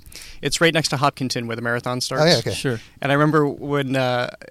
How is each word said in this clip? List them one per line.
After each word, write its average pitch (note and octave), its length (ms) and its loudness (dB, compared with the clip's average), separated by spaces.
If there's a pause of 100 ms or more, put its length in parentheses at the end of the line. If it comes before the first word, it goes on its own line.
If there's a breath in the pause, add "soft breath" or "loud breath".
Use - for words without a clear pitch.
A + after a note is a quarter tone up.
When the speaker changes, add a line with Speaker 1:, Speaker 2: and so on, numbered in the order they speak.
(420 loud breath)
Speaker 1:
It's D3 180 -2
right E3 140 6
next D#3+ 140 2
to D3+ 100 -2
Hopkinton, B2+ 480 0
where A2+ 100 -4
the A#2 60 -8
marathon A#2+ 380 -2
starts. C3+ 240 0
Speaker 2:
Oh, - 20 6
yeah, E3 120 6
okay. A2+ 140 -2
Speaker 3:
Sure. A#2 260 -4 (220 loud breath)
Speaker 1:
And C3 100 -2
I C#3+ 40 4
remember D3+ 340 4
when, C3+ 480 -2
uh, B2+ 320 0 (220)